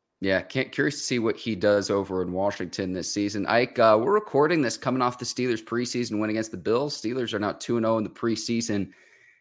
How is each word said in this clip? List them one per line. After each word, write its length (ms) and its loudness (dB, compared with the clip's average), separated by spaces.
Yeah, 220 0
can't, 280 -4
curious 260 -2
to 60 -8
see 160 -2
what 180 0
he 180 -4
does 360 4
over 320 0
in 100 -4
Washington 600 -4
this 180 -4
season. 360 -2
Ike, 320 2
uh, 220 8
we're 120 2
recording 480 2
this 160 0
coming 260 -2
off 160 0
the 60 -8
Steelers 380 -2
preseason 560 -4
win 120 -2
against 200 -4
the 80 -10
Bills. 400 0
Steelers 340 -4
are 60 -4
now 140 -2
two 260 -2
and 80 2
oh 120 4
in 60 0
the 60 -6
preseason. 800 -2